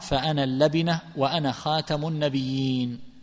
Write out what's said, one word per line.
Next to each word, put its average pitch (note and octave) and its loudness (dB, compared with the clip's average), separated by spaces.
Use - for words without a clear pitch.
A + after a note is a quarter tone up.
'فأنا C#3+ 0
اللبنة D#3 2
وأنا C#3 2
خاتم D3+ -2
النبيين.'" C3 0